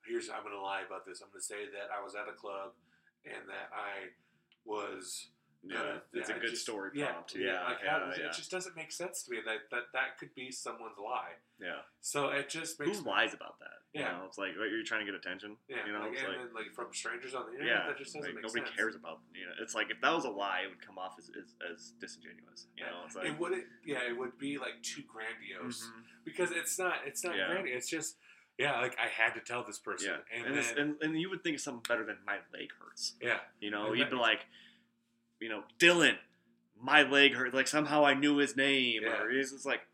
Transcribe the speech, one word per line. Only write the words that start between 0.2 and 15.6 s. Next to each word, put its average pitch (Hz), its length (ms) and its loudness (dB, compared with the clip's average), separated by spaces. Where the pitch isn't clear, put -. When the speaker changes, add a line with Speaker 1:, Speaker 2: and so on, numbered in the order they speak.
Speaker 1:
I'm 208 140 -6
gonna 202 160 -8
lie 196 260 -2
about 185 200 -8
this. 185 140 -12
I'm 202 100 -20
gonna 196 120 -16
say - 240 -6
that 101 300 -8
I 101 60 -4
was 95 120 -10
at 104 140 -6
a 101 40 -10
club 98 380 -8
and 98 240 -12
that 98 260 -10
I 98 360 -8
was 98 640 -6
Speaker 2:
Yeah, 90 160 -6
Speaker 1:
gonna, - 240 -4
Speaker 2:
it's - 160 -4
Speaker 1:
yeah, 107 60 -2
Speaker 2:
a - 40 -6
Speaker 1:
I - 20 -4
Speaker 2:
good 117 100 0
Speaker 1:
just, 117 120 -4
Speaker 2:
story 98 320 -4
Speaker 1:
yeah, 143 180 0
Speaker 2:
prompt. - 220 -10
Speaker 1:
yeah, 95 180 0
Speaker 2:
Yeah, 90 120 -2
Speaker 1:
like, 87 200 -2
Speaker 2:
yeah, 95 60 2
Speaker 1:
how, 92 260 0
Speaker 2:
yeah. 82 100 -4
Speaker 1:
it 82 60 -4
just 82 180 -8
doesn't 185 260 -6
make 160 160 -10
sense 175 320 -6
to 123 80 -12
me 117 120 -2
that, 110 260 -4
that, 120 220 -4
that 131 260 -2
could - 160 -14
be 127 160 -10
someone's 113 480 -10
lie. 104 340 -4
Speaker 2:
Yeah. 82 200 -4
Speaker 1:
So 143 280 0
it 139 200 -2
just 160 300 -6
makes 185 200 0
Speaker 2:
Who 160 60 -8
Speaker 1:
me 113 60 -2
Speaker 2:
lies 104 240 4
about - 260 -14
that? - 220 -18
You 147 80 -2
Speaker 1:
Yeah. 107 160 0
Speaker 2:
know, 95 80 -8
it's - 100 -14
like, 95 200 -2
"Are 107 100 -2
you 110 180 -2
trying 110 220 0
to 101 40 -4
get 95 40 -2
attention?" 92 420 -8